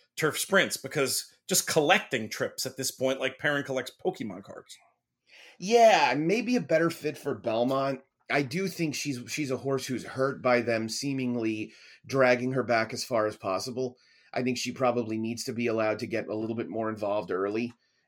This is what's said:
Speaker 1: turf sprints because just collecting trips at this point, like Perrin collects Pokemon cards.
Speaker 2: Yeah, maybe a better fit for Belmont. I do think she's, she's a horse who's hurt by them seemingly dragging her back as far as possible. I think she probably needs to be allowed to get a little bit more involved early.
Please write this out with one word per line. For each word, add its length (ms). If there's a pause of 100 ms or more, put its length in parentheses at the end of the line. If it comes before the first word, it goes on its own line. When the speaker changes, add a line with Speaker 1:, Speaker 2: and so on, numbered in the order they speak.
(160)
Speaker 1:
turf 240
sprints 380
because 560 (160)
just 180
collecting 640
trips 360
at 120
this 140
point, 280
like 200
Perrin 240
collects 280 (140)
Pokemon 380
cards. 340 (800)
Speaker 2:
Yeah, 600
maybe 380
a 60
better 280
fit 280
for 180
Belmont. 640 (320)
I 120
do 240
think 280
she's, 320
she's 240
a 60
horse 280
who's 200
hurt 360
by 200
them 260
seemingly 840 (320)
dragging 480
her 100
back 300
as 100
far 220
as 100
possible. 640 (360)
I 100
think 140
she 140
probably 460
needs 280
to 60
be 160
allowed 320
to 80
get 220
a 60
little 200
bit 140
more 200
involved 420
early. 420 (340)